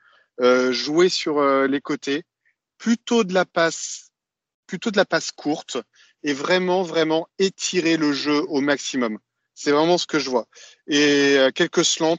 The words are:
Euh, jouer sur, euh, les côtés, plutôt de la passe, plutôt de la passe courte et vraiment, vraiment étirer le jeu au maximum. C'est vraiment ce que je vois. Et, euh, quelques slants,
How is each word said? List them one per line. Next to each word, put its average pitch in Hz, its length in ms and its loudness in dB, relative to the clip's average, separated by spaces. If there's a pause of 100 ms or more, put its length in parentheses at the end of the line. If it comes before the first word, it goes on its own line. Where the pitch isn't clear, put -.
(400)
Euh, 127 320 4
jouer 151 380 2
sur, 151 300 -2
euh, 135 280 2
les 135 140 -2
côtés, 143 420 -6 (540)
plutôt 226 480 0
de 180 80 -6
la 185 100 2
passe, - 680 -4 (540)
plutôt 202 260 -8
de 202 60 -4
la 190 80 2
passe - 260 -4
courte - 440 -8 (480)
et 147 80 -2
vraiment, 180 520 0
vraiment 160 440 -2 (100)
étirer 175 600 0
le 147 160 0
jeu 147 340 0
au 143 140 -2
maximum. 127 580 -2 (360)
C'est - 160 -2
vraiment 165 280 2
ce - 80 -8
que 160 100 -2
je 135 140 -4
vois. 117 160 -2 (400)
Et, 143 500 4
euh, 131 140 4
quelques 170 340 0
slants, 165 340 -2